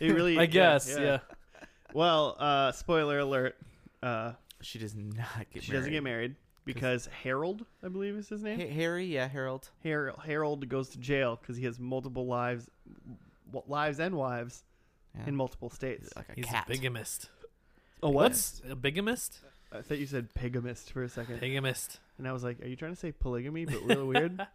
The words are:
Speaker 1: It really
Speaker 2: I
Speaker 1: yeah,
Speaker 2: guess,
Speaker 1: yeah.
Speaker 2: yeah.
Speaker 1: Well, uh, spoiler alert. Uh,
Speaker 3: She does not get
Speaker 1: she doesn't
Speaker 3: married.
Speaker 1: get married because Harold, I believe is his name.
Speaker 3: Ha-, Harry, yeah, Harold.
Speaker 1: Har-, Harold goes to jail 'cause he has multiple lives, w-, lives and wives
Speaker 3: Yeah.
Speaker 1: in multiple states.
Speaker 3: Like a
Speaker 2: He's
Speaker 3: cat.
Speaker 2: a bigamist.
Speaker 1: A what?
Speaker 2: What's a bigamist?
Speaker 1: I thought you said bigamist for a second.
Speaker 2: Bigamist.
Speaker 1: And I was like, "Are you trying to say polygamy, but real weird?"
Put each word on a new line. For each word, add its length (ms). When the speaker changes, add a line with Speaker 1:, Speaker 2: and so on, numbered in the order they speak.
Speaker 1:
It 100
really 260
Speaker 2:
I 40
Speaker 1:
yeah, 60
Speaker 2:
guess, 460
Speaker 1:
yeah. 80
Speaker 2:
yeah. 160
Speaker 1:
Well, 460
uh, 340
spoiler 460
alert. 360
Uh, 300
Speaker 3:
She 180
does 160
not 580
get 100
Speaker 1:
she 80
doesn't 200
Speaker 3:
married. 0
Speaker 1:
get 120
married 320
because 460
Harold, 420
I 40
believe 280
is 140
his 140
name. 160
Speaker 3:
Ha-, 140
Harry, 320
yeah, 220
Harold. 420
Speaker 1:
Har-, 300
Harold 460
goes 200
to 100
jail 360
'cause 220
he 80
has 140
multiple 480
lives, 420
w-, 160
lives 320
and 160
wives 480
Speaker 3:
Yeah. 100
Speaker 1:
in 80
multiple 360
states. 440
Speaker 3:
Like 140
a 60
Speaker 2:
He's 100
Speaker 3:
cat. 220
Speaker 2:
a 40
bigamist. 580
Speaker 1:
A 60
what? 40
Speaker 2:
What's 400
a 60
bigamist? 640
Speaker 1:
I 80
thought 160
you 80
said 300
bigamist 560
for 120
a 60
second. 320
Speaker 2:
Bigamist. 560
Speaker 1:
And 80
I 60
was 100
like, 180
"Are 60
you 80
trying 160
to 80
say 120
polygamy, 540
but 200
real 200
weird?" 500